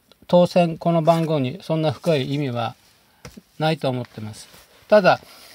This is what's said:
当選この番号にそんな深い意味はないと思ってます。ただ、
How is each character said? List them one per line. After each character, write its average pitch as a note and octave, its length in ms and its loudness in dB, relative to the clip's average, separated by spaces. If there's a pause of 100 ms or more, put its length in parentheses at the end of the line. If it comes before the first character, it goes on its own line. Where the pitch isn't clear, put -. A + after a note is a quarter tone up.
(280)
当 F3+ 200 4
選 E3+ 300 0
こ E3+ 140 -2
の E3+ 100 2
番 E3 240 2
号 D#3 140 -2
に B2+ 220 -4
そ D#3+ 160 -4
ん D#3 40 -2
な D#3 120 -2
深 E3 220 -2
い C#3 180 -4
意 C#3+ 60 -4
味 C#3 100 -4
は A#2 260 -6 (800)
な D#3 140 0
い D#3+ 60 -4
と C#3+ 100 -6
思 B2+ 140 -4
っ A#2 40 -12
て - 140 -20
ま G#2+ 140 -12
す。 - 160 -20 (400)
た G#3 120 6
だ、 D#3+ 200 4 (340)